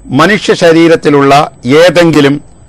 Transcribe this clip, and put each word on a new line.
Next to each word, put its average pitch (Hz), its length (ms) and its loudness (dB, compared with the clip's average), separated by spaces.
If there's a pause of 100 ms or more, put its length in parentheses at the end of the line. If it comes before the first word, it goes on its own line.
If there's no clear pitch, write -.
മനുഷ്യ 170 480 -2
ശരീരത്തിലുള്ള 160 960 0 (140)
ഏതെങ്കിലും 151 760 0 (280)